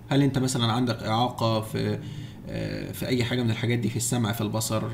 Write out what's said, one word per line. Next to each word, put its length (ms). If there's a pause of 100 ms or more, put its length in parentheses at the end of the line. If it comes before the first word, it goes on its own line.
هل 140
أنت 160
مثلًا 340
عندك 300
إعاقة 580
في، 380 (500)
آه، 440
في 140
أي 180
حاجة 180
من 80
الحاجات 280
دي، 100
في 80
السمع، 360
في 80
البصر، 540